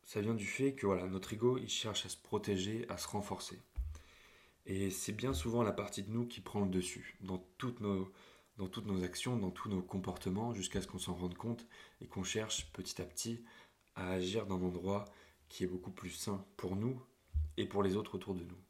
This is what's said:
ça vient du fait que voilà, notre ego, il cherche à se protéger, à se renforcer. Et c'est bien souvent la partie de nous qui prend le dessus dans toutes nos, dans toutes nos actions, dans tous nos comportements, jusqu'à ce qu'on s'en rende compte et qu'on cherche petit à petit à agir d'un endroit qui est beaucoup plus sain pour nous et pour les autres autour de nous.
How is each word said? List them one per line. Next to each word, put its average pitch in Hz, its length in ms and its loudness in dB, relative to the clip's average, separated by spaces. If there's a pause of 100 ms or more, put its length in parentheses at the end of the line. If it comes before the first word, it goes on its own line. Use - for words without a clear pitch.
ça - 180 0
vient 110 100 4
du 104 140 0
fait 135 280 2
que 120 120 0
voilà, 92 200 4
notre 92 280 -2
ego, 120 240 4
il 101 100 -4
cherche - 380 -2
à - 20 -8
se - 80 -6
protéger, 104 720 0
à 95 80 -2
se - 100 -4
renforcer. 98 540 -4 (1040)
Et 98 240 0
c'est 95 240 -2
bien 120 220 0
souvent 117 280 2
la 104 100 4
partie 98 300 -4
de 98 80 -8
nous 120 160 0
qui 120 140 -10
prend 104 200 -2
le 98 100 4
dessus - 500 -2
dans 92 260 -6 (120)
toutes 120 220 -4
nos, 98 300 0 (460)
dans 92 120 -4
toutes 98 180 -6
nos 95 180 2
actions, 120 320 -2
dans 98 140 0
tous - 180 -6
nos 95 140 2
comportements, 95 720 -2
jusqu'à 95 260 -2
ce 92 60 -6
qu'on - 120 -8
s'en 90 140 -4
rende 87 240 -4
compte 117 300 -4 (340)
et - 60 -10
qu'on - 160 -6
cherche - 500 -2
petit - 300 -6
à - 20 -2
petit 117 400 -6 (520)
à 92 160 8
agir 95 340 4
d'un 92 160 4
endroit 92 420 4 (460)
qui - 140 2
est - 20 6
beaucoup 90 240 -2
plus 92 180 -8
sain 95 340 -2 (140)
pour 92 180 0
nous 120 240 2 (600)
et 107 80 2
pour 98 160 4
les 95 120 6
autres 104 200 0
autour 98 200 -4
de 87 100 -4
nous. 87 140 -12 (120)